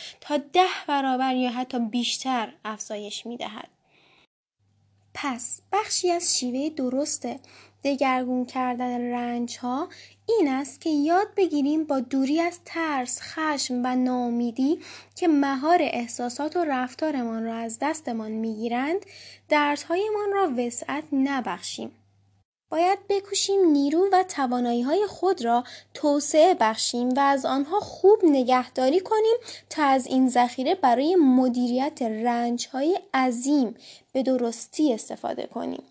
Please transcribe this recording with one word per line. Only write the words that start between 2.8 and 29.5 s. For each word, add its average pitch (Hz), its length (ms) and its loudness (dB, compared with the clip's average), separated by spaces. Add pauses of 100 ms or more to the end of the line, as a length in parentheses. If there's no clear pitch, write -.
می‌دهد. 226 420 -10 (1500)
پس - 460 -8 (120)
بخشی 381 380 -2
از 339 280 -2
شیوه 262 320 -2
درست 262 580 -2 (560)
دگرگون 254 600 0
کردن 247 560 -4
رنج‌ها 240 880 -4 (500)
این 311 100 4
است 269 320 -4
که 330 100 -2
یاد 320 360 2 (100)
بگیریم 302 480 0
با 285 160 0
دوری 269 400 0
از 339 240 -2
ترس، 294 560 -4
خشم 285 640 -4
و 254 120 0
ناامیدی 247 840 0 (360)
که 359 140 0
مهار 285 520 4
احساسات 247 760 -4
و 349 80 2
رفتارمان 254 800 -4
را 226 100 -6
از 226 260 -8
دستمان 247 500 -4
می‌گیرند، 226 760 -4 (420)
دردهایمان 359 840 0
را 381 240 0
وسعت 247 560 -6
نبخشیم. 262 800 -4 (800)
باید 359 280 2 (100)
بکوشیم 392 640 2
نیرو 294 420 4
و 370 100 6
توانایی‌های 247 840 0
خود 370 380 -2
را 240 200 2 (300)
توسعه 302 600 4
بخشیم 240 540 0
و 254 120 2
از 277 260 2
آنها 285 340 0
خوب 403 440 6
نگهداری 262 760 4
کنیم 440 360 2 (340)